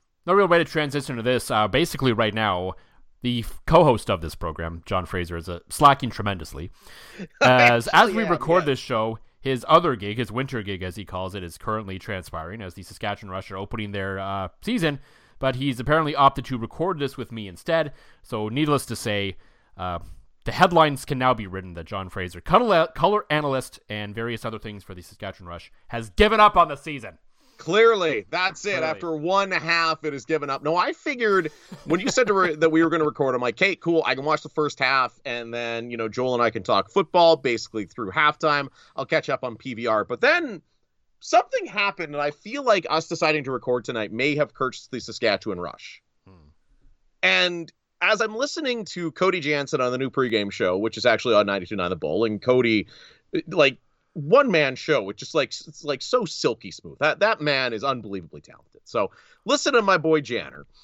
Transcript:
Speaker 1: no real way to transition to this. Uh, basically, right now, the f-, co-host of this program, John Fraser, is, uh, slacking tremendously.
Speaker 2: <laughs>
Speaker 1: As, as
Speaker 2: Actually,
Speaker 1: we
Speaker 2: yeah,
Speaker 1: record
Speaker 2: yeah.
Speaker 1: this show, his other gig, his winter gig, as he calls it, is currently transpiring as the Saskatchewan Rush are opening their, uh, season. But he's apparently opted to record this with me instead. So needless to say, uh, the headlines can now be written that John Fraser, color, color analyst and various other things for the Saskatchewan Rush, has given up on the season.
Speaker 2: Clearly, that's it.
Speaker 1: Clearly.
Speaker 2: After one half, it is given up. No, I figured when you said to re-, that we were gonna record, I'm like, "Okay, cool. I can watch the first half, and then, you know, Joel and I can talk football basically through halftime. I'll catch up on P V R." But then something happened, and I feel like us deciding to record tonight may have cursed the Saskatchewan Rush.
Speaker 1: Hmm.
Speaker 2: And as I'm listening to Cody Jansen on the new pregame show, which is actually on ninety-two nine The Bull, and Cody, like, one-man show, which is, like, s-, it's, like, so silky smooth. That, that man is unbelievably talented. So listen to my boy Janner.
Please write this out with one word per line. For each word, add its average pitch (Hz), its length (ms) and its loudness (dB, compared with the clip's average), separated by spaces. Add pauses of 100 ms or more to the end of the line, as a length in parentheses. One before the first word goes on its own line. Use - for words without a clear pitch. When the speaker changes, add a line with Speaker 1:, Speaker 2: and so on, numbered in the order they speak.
(260)
Speaker 1:
no 175 80 2
real 202 120 6
way 170 120 6
to 165 60 4
transition 143 520 -2
to 117 60 -4
this. 123 280 0
Uh, 107 160 4
basically, 131 460 0
right 110 220 0
now, 95 400 0 (480)
the 123 180 -2
f-, - 260 -10
co-host 156 420 6
of 95 120 -2
this 80 160 -8
program, 82 500 -8
John 92 180 -2
Fraser, 87 320 -6
is, 82 120 -10
uh, 85 100 -8 (100)
slacking 139 420 4
tremendously. 92 600 -8 (360)
Speaker 2:
<laughs> - 340 -18
Speaker 1:
As, 120 480 6
as - 40 -
Speaker 2:
Actually, 208 260 6
Speaker 1:
we 226 40 0
Speaker 2:
yeah, 190 80 -2
Speaker 1:
record 170 320 2
Speaker 2:
yeah. 151 40 -8
Speaker 1:
this 135 120 0
show, 113 400 -2 (220)
his 131 280 -4
other 160 280 4
gig, 104 220 -6
his 120 120 -4
winter 123 320 -6
gig, 95 220 -8
as 92 100 -8
he 104 100 -12
calls 92 300 -8
it, 98 80 -10
is 85 160 -12
currently 107 400 -6
transpiring 92 640 -10
as 92 120 -12
the 95 100 -16
Saskatchewan 104 480 -8
Rush 95 180 -10
are 95 60 -10
opening 101 340 -6
their, 98 300 -6
uh, 98 280 -6 (140)
season. 170 380 -2 (400)
But 135 140 0
he's 131 240 -2
apparently 147 380 0
opted 143 300 4
to 127 120 -4
record 156 400 -4
this 139 180 -4
with 120 140 -10
me 110 160 -10
instead. 151 460 -2 (320)
So 107 240 -4
needless 147 380 0
to 113 100 -6
say, 101 400 -4 (400)
uh, 90 240 -6 (440)
the 113 60 -4
headlines 160 540 2
can 143 120 -6
now 127 160 2
be 110 140 -6
written 92 280 -10
that 85 120 -12
John 95 220 -10
Fraser, 90 320 -10
color, 185 560 4
color 202 340 2
analyst 143 480 -4 (100)
and 104 240 -10
various 113 320 -8
other 113 140 -8
things 104 240 -14
for 95 120 -18
the 90 80 -16
Saskatchewan 95 460 -14
Rush, 87 220 -16 (180)
has 113 220 -8
given 214 300 4
up 208 160 6
on 175 100 6
the 151 80 -8
season. 135 440 -12 (380)
Speaker 2:
Clearly, 185 760 2
that's 180 340 -4
it. 202 60 -4
Speaker 1:
Clearly. 165 180 -2
Speaker 2:
After 160 280 -4
one 190 360 0
half, 165 520 -2
it 151 80 -4
is 135 120 -10
given 143 260 -2
up. 139 140 -4
No, 156 100 0
I 214 180 2
figured 214 600 0 (320)
when 170 160 0
you 240 80 -4
said 247 180 2
to 208 80 2
re-, 180 220 2
that 160 140 4
we 160 120 4
were 165 80 4
gonna 160 140 0
record, 135 320 0
I'm 120 40 -4
like, 123 220 -2
"Okay, 190 140 2
cool. 170 300 0
I 131 100 0
can 135 80 -8
watch 151 180 0
the 151 60 -16
first 151 320 -4
half, 131 440 0
and 120 300 -8
then, 117 360 -6
you 120 60 -8
know, 113 120 -4
Joel 127 260 -2
and 120 80 2
I 117 80 4
can 101 140 -6
talk 98 260 0
football 170 460 6
basically 113 480 -4
through 101 260 -10
halftime. 147 580 0 (280)
I'll - 100 -6
catch - 220 0
up 135 160 -4
on 117 120 -8
P 131 180 -10
V 113 120 -6
R." 107 180 2
But - 160 -6
then 285 420 0 (580)
something 381 460 2
happened, 190 480 -4
and 147 80 -2
I 147 80 0
feel 240 320 -10
like 214 280 4
us 160 180 0
deciding 156 360 0
to 131 60 -6
record 123 340 -2
tonight 110 280 -6
may 131 240 0
have 147 180 -2
cursed - 360 -6
the 123 100 -6
Saskatchewan 101 600 -2
Rush. - 420 -14 (240)
Speaker 1:
Hmm. 87 220 -20 (760)
Speaker 2:
And 180 500 0 (280)
as 202 200 2
I'm 220 160 -4
listening 254 500 -4
to 170 260 -6
Cody 185 280 0
Jansen 143 400 -2
on 123 100 0
the 123 80 -2
new 131 120 -4
pregame 110 420 0
show, 92 260 0
which 110 180 -2
is - 100 -4
actually 113 280 4
on 104 120 6
ninety-two 98 300 -4
nine 90 140 -2
The 92 60 -4
Bull, 80 280 -2
and 107 160 -2
Cody, 117 460 2 (600)
like, 143 300 2 (360)
one-man 160 640 4
show, 135 260 0
which 98 200 -8
is, - 120 -10
like, 143 160 2
s-, - 180 -14
it's, - 160 -20
like, 143 180 -4
so 247 220 0
silky 117 460 -4
smooth. - 300 -18
That, 151 200 0
that 208 200 2
man 135 320 0
is 107 120 -6
unbelievably 98 580 -6
talented. - 420 -20
So 104 260 -2 (340)
listen 277 300 2
to 233 80 6
my 190 160 4
boy 160 240 2
Janner. 78 440 -8 (180)